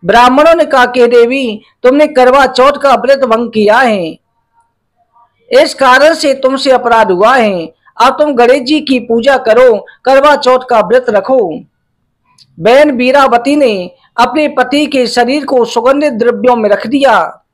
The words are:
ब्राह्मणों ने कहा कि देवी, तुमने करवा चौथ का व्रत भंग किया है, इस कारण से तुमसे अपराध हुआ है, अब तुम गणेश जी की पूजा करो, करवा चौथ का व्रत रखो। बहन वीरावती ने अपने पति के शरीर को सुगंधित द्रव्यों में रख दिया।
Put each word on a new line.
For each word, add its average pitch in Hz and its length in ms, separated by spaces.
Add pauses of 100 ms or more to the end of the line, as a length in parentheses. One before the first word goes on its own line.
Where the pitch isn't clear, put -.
ब्राह्मणों 254 500
ने 330 100
कहा 254 220
कि 247 200
देवी, 233 540 (220)
तुमने 285 240
करवा 262 400
चौथ 262 260
का 285 220
व्रत 262 240
भंग 233 320
किया 214 280
है, 208 400 (1300)
इस 285 240
कारण 277 400
से 302 200
तुमसे 262 360
अपराध 233 400
हुआ 214 260
है, 196 380 (280)
अब 262 100
तुम 302 220
गणेश 247 280
जी 285 180
की 269 200
पूजा 233 360
करो, 226 500 (180)
करवा 269 320
चौथ 254 220 (120)
का 233 100
व्रत 233 280
रखो। 202 520 (1000)
बहन 262 300
वीरावती 262 680
ने 208 340 (260)
अपने 269 320
पति 277 380
के 254 200
शरीर 240 380
को 247 200
सुगंधित 269 480
द्रव्यों 233 440
में 214 140
रख 208 160
दिया। 233 680